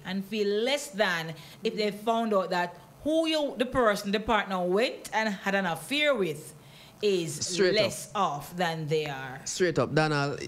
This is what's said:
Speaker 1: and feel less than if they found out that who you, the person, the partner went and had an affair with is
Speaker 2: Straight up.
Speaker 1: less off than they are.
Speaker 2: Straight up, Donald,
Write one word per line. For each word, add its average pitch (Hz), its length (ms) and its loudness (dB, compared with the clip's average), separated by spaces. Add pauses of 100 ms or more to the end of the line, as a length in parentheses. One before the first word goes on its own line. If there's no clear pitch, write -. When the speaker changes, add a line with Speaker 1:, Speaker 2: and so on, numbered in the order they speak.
Speaker 1:
and 190 200 -4
feel 208 220 0 (160)
less 277 260 0
than 175 440 0 (300)
if 180 140 -2
they 208 140 0
found 226 420 0
out 185 160 2
that 180 260 0 (300)
who 320 220 4
you, 302 300 0
the 247 80 2
person, 214 460 2
the 214 80 2
partner 196 420 0
went 196 520 0
and 220 160 0
had 196 260 -2
an 196 120 2
affair 277 480 0
with 160 380 -4 (480)
is 175 320 2 (140)
Speaker 2:
Straight 185 300 2
up. 214 40 4
Speaker 1:
less - 320 -2
off 175 440 -2
than 165 300 -2
they 156 180 0
are. 135 400 -8
Speaker 2:
Straight 170 340 0
up, 123 160 2
Donald, 147 520 2